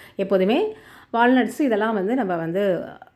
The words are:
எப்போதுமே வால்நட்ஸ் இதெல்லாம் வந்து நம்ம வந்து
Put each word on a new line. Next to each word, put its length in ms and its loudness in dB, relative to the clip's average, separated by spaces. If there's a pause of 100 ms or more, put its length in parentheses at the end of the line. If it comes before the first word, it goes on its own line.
(160)
எப்போதுமே 600 0 (380)
வால்நட்ஸ் 460 2
இதெல்லாம் 340 0
வந்து 220 -2
நம்ம 200 -2
வந்து 480 -2 (320)